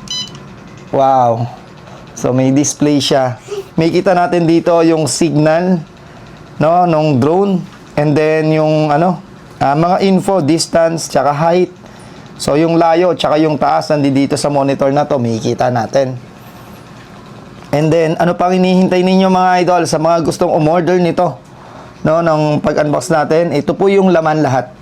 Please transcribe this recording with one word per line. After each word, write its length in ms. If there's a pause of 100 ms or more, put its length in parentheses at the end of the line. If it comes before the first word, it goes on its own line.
(960)
Wow. 500 (720)
So, 160
may 160
display 480
siya. 400 (400)
Makikita 400
natin 320
dito 320
yung 240
signal, 800 (720)
no, 320
nung 320
drone. 400 (320)
And 240
then, 380
yung, 340
ano, 320 (400)
ah, 160
mga 240
info, 400
distance, 720
tsaka 240
height. 340 (720)
So, 120
yung 240
layo, 400
tsaka 240
yung 160
taas, 320
nandito 480
sa 120
monitor 440
na 120
to, 120
makikita 560
natin. 440 (1600)
And 180
then, 300
ano 160
pang 160
hinihintay 480
ninyo, 260
mga 240 (140)
idol, 240
sa 80
mga 260
gustong 300
umorder 480
nito, 360 (680)
no, 160
nung 400
pag-unbox 480
natin, 420
ito 220
po 160
yung 240
laman 320
lahat. 260 (100)